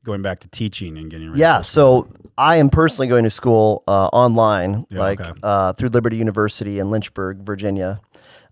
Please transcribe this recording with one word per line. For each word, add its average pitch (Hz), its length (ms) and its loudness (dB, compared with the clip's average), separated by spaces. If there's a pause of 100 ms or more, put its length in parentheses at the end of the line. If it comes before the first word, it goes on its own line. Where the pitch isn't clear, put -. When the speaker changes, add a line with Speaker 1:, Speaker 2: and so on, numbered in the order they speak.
Speaker 1:
going 101 180 -8
back 95 180 -6
to - 100 -20
teaching 92 480 -10
and 80 140 -14
getting 80 180 -14
ready 131 120 -4
Speaker 2:
Yeah, 160 180 4
Speaker 1:
for - 40 -4
school? 131 500 4
Speaker 2:
so - 240 -20
I 156 200 4
am 143 120 6
personally 156 380 2
going 120 180 4
to 110 40 0
school, 110 580 2
uh, 95 260 2
online, 110 760 2
Speaker 1:
Yeah, 95 100 -8
Speaker 2:
like, 98 200 -2
Speaker 1:
okay. 85 240 -14
Speaker 2:
uh, 98 300 0
through 120 160 -4
Liberty 117 280 0
University 104 600 -4
in 98 120 -4
Lynchburg, 98 500 -6
Virginia, 98 580 -6 (520)